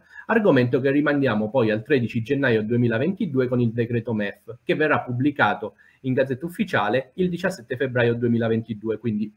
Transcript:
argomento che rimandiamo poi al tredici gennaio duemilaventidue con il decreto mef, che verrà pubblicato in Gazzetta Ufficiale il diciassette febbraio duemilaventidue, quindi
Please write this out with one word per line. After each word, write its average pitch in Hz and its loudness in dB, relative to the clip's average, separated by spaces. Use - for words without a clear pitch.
argomento 143 4
che 139 0
rimandiamo 139 2
poi 117 2
al 107 0
tredici 120 0
gennaio 127 2
duemilaventidue 123 0
con 123 0
il 117 2
decreto 117 -4
mef, 104 -8
che 175 -2
verrà 147 0
pubblicato 123 -2
in 131 -2
Gazzetta 131 -2
Ufficiale 113 -2
il 180 0
diciassette 175 -6
febbraio 120 2
duemilaventidue, 113 0
quindi 107 -4